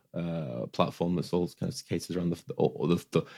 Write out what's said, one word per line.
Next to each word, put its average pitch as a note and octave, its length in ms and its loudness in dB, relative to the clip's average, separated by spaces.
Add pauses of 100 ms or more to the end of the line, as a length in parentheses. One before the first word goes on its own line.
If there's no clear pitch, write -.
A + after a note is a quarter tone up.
(140)
uh, E2 520 -4
platform F2 500 0
that's - 160 -2
all F2 160 2 (100)
kind F2+ 140 -2
of - 160 -10
caters F2 280 -2
around F2 140 2
the, E2 160 -2
the, - 80 -8
all - 320 2
the, E2+ 240 4
the, D#2+ 120 4 (160)